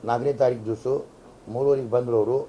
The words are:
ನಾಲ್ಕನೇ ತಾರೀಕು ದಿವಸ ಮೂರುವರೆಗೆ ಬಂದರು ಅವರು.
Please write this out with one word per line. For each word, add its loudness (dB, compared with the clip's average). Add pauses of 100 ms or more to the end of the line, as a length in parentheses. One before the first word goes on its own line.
ನಾಲ್ಕನೇ 0
ತಾರೀಕು 2
ದಿವಸ -4 (640)
ಮೂರುವರೆಗೆ 0
ಬಂದರು 0
ಅವರು. 2 (120)